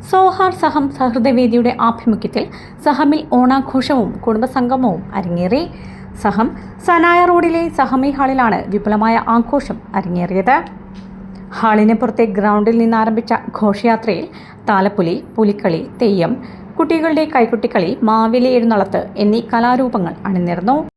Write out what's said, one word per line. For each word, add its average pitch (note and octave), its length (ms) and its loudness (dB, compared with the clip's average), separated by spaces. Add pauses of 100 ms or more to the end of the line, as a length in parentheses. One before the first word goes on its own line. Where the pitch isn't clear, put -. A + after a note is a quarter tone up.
(100)
സോഹാർ F#4 500 2
സഹം D4+ 240 0 (120)
സഹൃദയവേദിയുടെ A#3+ 760 2 (160)
ആഭിമുഖ്യത്തിൽ G#3+ 560 -2 (400)
സഹമിൽ D4 360 2 (180)
ഓണാഘോഷവും B3+ 720 2 (140)
കുടുംബസംഗമവും B3 800 0 (160)
അരങ്ങേറി. F3+ 440 0 (600)
സഹം A3 260 2 (380)
സനായ F4 340 4 (100)
റോഡിലെ E4+ 320 2 (160)
സഹമി C4 380 2
ഹാളിലാണ് C4 420 2 (140)
വിപുലമായ G#3 440 2 (180)
ആഘോഷം A#3+ 420 0 (220)
അരങ്ങേറിയത്. F3+ 580 0 (1000)
ഹാളിന് G#3+ 420 4
പുറത്തെ B3 240 0 (120)
ഗ്രൗണ്ടിൽ G#3 460 2
നിന്നാരംഭിച്ച A3+ 500 0 (260)
ഘോഷയാത്രയിൽ G#3+ 680 0 (420)
താലപ്പൊലി, G3 480 0 (200)
പുലിക്കളി, G3+ 460 0 (200)
തെയ്യം, G3 320 2 (440)
കുട്ടികളുടെ D#4+ 460 2 (100)
കൈകൊട്ടിക്കളി, A3+ 560 0 (180)
മാവേലി A3+ 500 2
എഴുന്നള്ളത്ത് G3+ 440 2 (220)
എന്നീ G#3+ 160 2 (120)
കലാരൂപങ്ങൾ A#3 600 0 (140)
അണിനിരന്നു. F3+ 480 0 (200)